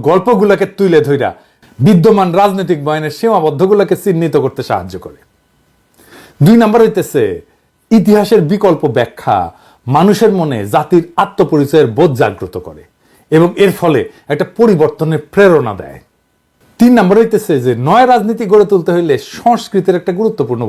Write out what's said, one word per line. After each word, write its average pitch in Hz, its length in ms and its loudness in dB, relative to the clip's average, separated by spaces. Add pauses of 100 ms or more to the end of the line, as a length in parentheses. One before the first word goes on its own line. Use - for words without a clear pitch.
গল্পগুলোকে 190 580 0 (120)
তুলে 175 300 2
ধইরা 123 220 -2 (480)
বিদ্যমান 190 500 2 (120)
রাজনৈতিক 190 460 0
বয়ানের 151 320 -6
সীমাবদ্ধগুলোকে 185 760 0 (100)
চিহ্নিত 165 300 -2 (100)
করতে 131 260 -6
সাহায্য 95 240 -6 (100)
করে। - 160 -20 (1200)
দুই 220 180 6
নাম্বার 220 220 2
হইতেছে 165 380 -2 (760)
ইতিহাসের 208 420 2 (100)
বিকল্প 196 320 0 (140)
ব্যাখ্যা 117 400 -2 (600)
মানুষের 202 440 2
মনে 143 180 -4 (160)
জাতির 160 300 0 (180)
আত্মপরিচয়ের 147 760 0
বোধ 160 140 2 (100)
জাগ্রত 98 360 -4 (100)
করে - 160 -20 (540)
এবং 170 120 4 (160)
এর 190 160 2
ফলে 156 200 0 (320)
একটা 175 140 -4 (120)
পরিবর্তনের 160 640 0 (120)
প্রেরণা 160 480 2
দেয়। 76 180 -18 (840)
তিন 247 180 6
নাম্বার 208 220 2
হইতেছে 214 340 0 (100)
যে 127 80 0 (140)
নয়া 233 220 2
রাজনীতি 226 440 -2
গড়ে 208 200 4
তুলতে 180 240 0
হইলে 165 180 0 (240)
সংস্কৃতির 202 640 -2
একটা 180 180 -6
গুরুত্বপূর্ণ 135 500 -4